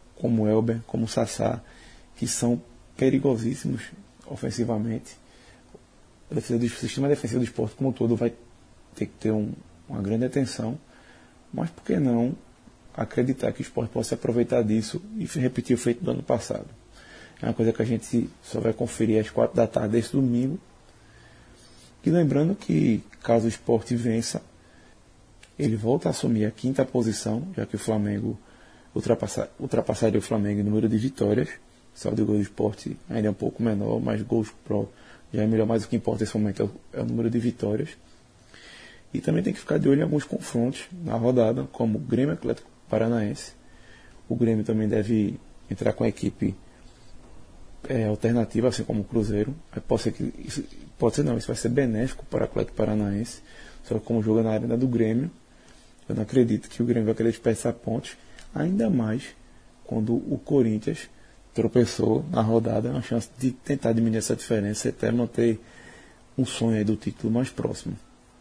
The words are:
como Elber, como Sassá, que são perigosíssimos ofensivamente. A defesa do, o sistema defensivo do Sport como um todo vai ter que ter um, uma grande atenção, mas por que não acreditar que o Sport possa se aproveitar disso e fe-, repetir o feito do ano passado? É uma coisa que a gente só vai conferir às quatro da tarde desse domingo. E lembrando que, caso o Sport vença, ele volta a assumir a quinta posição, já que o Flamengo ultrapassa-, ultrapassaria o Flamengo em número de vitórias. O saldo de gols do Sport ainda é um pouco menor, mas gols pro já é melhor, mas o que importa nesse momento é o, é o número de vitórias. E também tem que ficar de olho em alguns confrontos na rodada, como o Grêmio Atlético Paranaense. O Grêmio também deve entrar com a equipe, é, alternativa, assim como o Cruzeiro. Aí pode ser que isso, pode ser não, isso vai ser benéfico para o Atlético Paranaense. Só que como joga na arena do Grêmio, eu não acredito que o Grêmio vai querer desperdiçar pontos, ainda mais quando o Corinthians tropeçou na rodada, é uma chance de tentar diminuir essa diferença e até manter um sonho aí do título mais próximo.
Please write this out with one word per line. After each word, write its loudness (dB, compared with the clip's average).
como 2
Elber, 4
como -2
Sassá, -2
que -4
são 0
perigosíssimos 2
ofensivamente. -4
A -6
defesa -2
do, 0
o 2
sistema -4
defensivo 0
do 0
Sport -4
como 0
um 0
todo 2
vai 0
ter -4
que -12
ter -2
um, 0
uma -6
grande 0
atenção, -2
mas -4
por -20
que 0
não 2
acreditar -2
que -8
o -4
Sport -6
possa -2
se -2
aproveitar 2
disso 0
e -4
fe-, -4
repetir 0
o 2
feito -2
do -2
ano -2
passado? -2
É -4
uma 0
coisa 2
que 0
a 2
gente 0
só -6
vai 2
conferir 2
às -2
quatro 2
da 4
tarde 0
desse 2
domingo. 2
E 4
lembrando 4
que, 2
caso 4
o 4
Sport 0
vença, -2
ele 0
volta 0
a 0
assumir 0
a 0
quinta 0
posição, -2
já -2
que -6
o -2
Flamengo -2
ultrapassa-, 0
ultrapassaria 0
o -2
Flamengo 0
em 2
número 2
de 2
vitórias. 0
O -20
saldo -2
de 2
gols 2
do 2
Sport -4
ainda 0
é 0
um 0
pouco -4
menor, 0
mas -2
gols 0
pro -2
já 0
é 2
melhor, 4
mas 2
o -14
que 0
importa 0
nesse -4
momento 0
é 2
o, -8
é -2
o -2
número 0
de 0
vitórias. -2
E -4
também 2
tem -2
que -8
ficar 0
de 2
olho 6
em 2
alguns 0
confrontos -4
na -6
rodada, 2
como 0
o -6
Grêmio 0
Atlético -6
Paranaense. 0
O -2
Grêmio 2
também 0
deve 2
entrar 0
com 0
a 4
equipe, -2
é, 0
alternativa, 2
assim -2
como -2
o -4
Cruzeiro. 0
Aí -8
pode 0
ser 0
que -6
isso, -8
pode 2
ser 2
não, 0
isso -6
vai -4
ser -2
benéfico 0
para -2
o 0
Atlético -2
Paranaense. 0
Só -2
que -10
como 0
joga 4
na 2
arena 0
do 2
Grêmio, 2
eu -2
não 0
acredito 4
que -2
o 2
Grêmio 2
vai 2
querer 2
desperdiçar 0
pontos, -6
ainda 0
mais 0
quando 0
o -2
Corinthians 2
tropeçou 2
na 2
rodada, 2
é -4
uma -2
chance -4
de 0
tentar 0
diminuir 2
essa 0
diferença 0
e -2
até 0
manter 2
um 2
sonho 0
aí 2
do 2
título -2
mais 2
próximo. -4